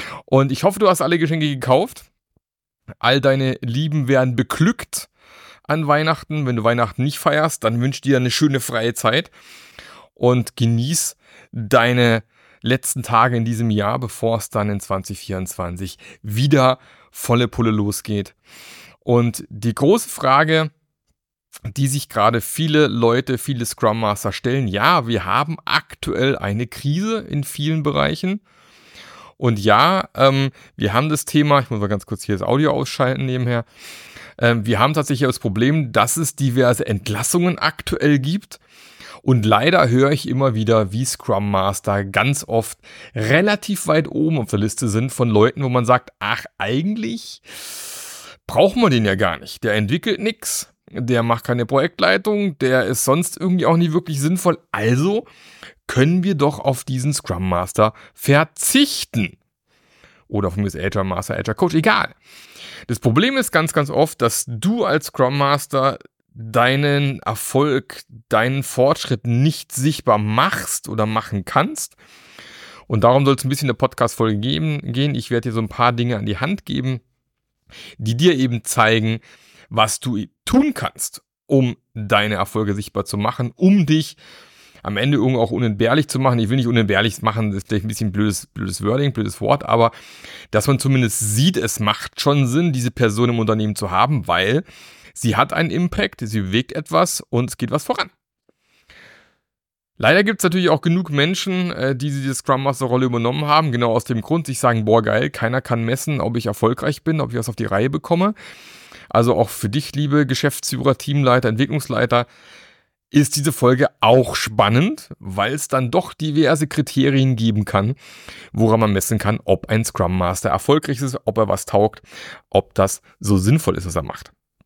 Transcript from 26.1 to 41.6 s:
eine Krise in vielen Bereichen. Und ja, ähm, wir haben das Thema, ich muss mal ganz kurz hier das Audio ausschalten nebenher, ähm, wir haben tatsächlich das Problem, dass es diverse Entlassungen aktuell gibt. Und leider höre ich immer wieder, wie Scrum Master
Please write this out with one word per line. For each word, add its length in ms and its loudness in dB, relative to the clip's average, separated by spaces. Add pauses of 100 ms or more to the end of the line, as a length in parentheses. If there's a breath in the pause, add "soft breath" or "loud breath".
eine 300 -4
Krise 520 -4
in 260 -6
vielen 400 -4
Bereichen. 560 -2 (960 loud breath)
Und 240 0
ja, 560 4
ähm, 340 4 (240 soft breath)
wir 180 -2
haben 160 0
das 180 -2
Thema, 340 4
ich 100 -8
muss 80 -4
mal 100 -2
ganz 180 -4
kurz 180 -10
hier 100 -2
das 80 -4
Audio 300 2
ausschalten 540 -2
nebenher, 380 -2 (720 loud breath)
ähm, 280 2
wir 140 2
haben 140 2
tatsächlich 340 0
das 100 -2
Problem, 540 0
dass 240 2
es 180 -4
diverse 520 2
Entlassungen 720 -2
aktuell 600 0
gibt. 400 -6 (640 loud breath)
Und 240 2
leider 420 4
höre 220 4
ich 180 -2
immer 280 0
wieder, 340 2
wie 140 -4
Scrum 480 -2
Master 520 -2